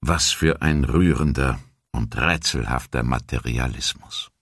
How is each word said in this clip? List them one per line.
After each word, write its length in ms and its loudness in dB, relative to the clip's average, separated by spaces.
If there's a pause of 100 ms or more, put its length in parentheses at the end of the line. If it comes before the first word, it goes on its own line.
Was 260 2
für 300 2
ein 220 2
rührender 760 2 (320)
und 240 -4
rätselhafter 840 -2
Materialismus. 1300 -4 (120)